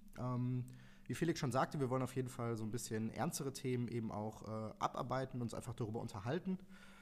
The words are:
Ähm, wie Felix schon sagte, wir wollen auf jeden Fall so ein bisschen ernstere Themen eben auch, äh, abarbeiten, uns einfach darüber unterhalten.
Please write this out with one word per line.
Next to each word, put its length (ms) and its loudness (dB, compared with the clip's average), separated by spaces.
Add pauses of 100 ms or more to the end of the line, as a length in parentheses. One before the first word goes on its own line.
(180)
Ähm, 460 2 (400)
wie 100 -2
Felix 240 4
schon 140 2
sagte, 280 4
wir 100 4
wollen 120 4
auf 140 0
jeden 120 2
Fall 280 0
so 80 0
ein 60 0
bisschen 400 0
ernstere 420 0
Themen 360 2
eben 220 0
auch, 360 -4
äh, 320 -2
abarbeiten, 640 0
uns 120 -2
einfach 200 -6
darüber 260 0
unterhalten. 580 -2 (440)